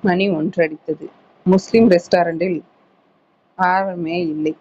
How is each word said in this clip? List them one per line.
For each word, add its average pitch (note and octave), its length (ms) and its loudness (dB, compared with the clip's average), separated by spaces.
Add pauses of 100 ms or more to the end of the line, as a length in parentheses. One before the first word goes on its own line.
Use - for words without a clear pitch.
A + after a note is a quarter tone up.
மணி F#3+ 280 0
ஒன்றடித்தது. D#3 760 -4 (360)
முஸ்லிம் G3+ 460 4
ரெஸ்டாரண்டில் F3 720 0 (960)
ஆரமே F3+ 600 -2
இல்லை. D#3 420 -4